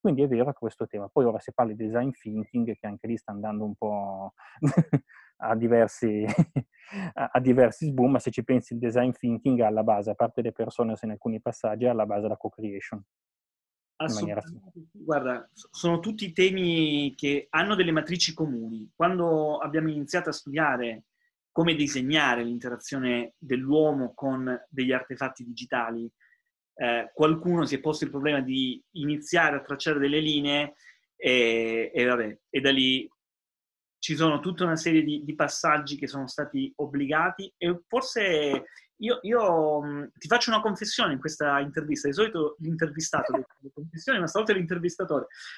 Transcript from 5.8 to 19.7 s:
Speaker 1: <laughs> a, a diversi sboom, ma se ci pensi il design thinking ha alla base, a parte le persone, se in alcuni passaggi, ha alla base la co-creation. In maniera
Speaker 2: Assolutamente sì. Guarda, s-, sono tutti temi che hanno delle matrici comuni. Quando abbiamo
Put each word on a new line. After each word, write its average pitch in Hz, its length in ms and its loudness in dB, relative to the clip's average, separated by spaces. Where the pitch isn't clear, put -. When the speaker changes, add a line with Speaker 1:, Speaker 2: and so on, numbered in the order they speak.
Speaker 1:
<laughs> - 420 2
a, 127 200 -4
a 131 60 4
diversi 127 460 6
sboom, 131 280 4
ma 127 60 4
se 117 120 -2
ci 117 120 -6
pensi 123 300 2
il 120 60 -6
design 123 320 2
thinking 120 500 0
ha 113 60 6
alla 107 160 2
base, 107 260 2
a 101 60 -2
parte 117 260 0
le 117 120 -2
persone, 113 440 -2
se - 80 -10
in 107 80 -4
alcuni 110 300 -6
passaggi, 110 420 -4
ha 123 60 4
alla 110 160 2
base 104 220 -2
la 104 100 -4
co-creation. 107 600 -10
In 151 160 -2
maniera 104 260 -4
Speaker 2:
Assolutamente - 500 -18
sì. 208 140 -20
Guarda, 127 480 -2
s-, - 180 -20
sono 170 280 0
tutti 208 340 -6
temi 165 840 2
che 143 360 -2
hanno 190 240 2
delle 175 180 2
matrici 156 400 0
comuni. 113 640 -6
Quando 165 640 2
abbiamo 156 320 -2